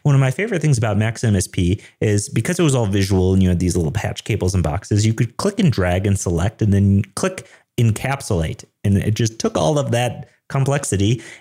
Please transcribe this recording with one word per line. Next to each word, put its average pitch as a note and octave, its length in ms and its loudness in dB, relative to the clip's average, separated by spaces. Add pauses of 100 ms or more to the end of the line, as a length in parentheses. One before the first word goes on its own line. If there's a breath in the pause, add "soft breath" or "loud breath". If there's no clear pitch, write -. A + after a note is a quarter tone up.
One C#3+ 120 4
of C3+ 60 4
my C3 100 2
favorite F#3+ 300 -4
things D3 160 2
about A2 200 0
Max A2 280 -2
M G#2 100 4
S F2+ 100 0
P F2+ 360 -2 (180 loud breath)
is G#2 300 0
because E3+ 280 -2
it F3+ 60 0
was C#3+ 100 2
all A#2+ 120 0
visual F#2+ 480 2
and F#2+ 100 4
you F#2 60 4
had F2 100 0
these F2 160 0
little E2 160 0
patch - 320 -6
cables F#2 300 -2
and F#2 100 0
boxes, G2 420 0
you A2+ 80 2
could A#2 240 -2
click G3+ 220 -4
and E3 140 2
drag F#2 340 0
and G2 100 2
select F2+ 440 -2
and G#2 100 2
then G2 320 4 (120)
click - 300 -4 (320 loud breath)
encapsulate. A2 840 -2 (220)
And G2 120 4
it G#2+ 160 0
just A2+ 260 -2
took A3+ 180 -4
all D#3 200 0
of B2 140 -2
that A#2+ 380 -4 (180 soft breath)
complexity B2+ 720 0 (200 loud breath)